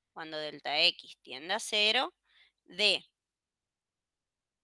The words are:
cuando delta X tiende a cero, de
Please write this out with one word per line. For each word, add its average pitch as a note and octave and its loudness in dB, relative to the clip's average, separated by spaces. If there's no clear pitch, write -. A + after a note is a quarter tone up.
cuando D#3+ -8
delta D3 -2
X - 0
tiende C#3 -8
a A3 0
cero, A3 0
de F#3 0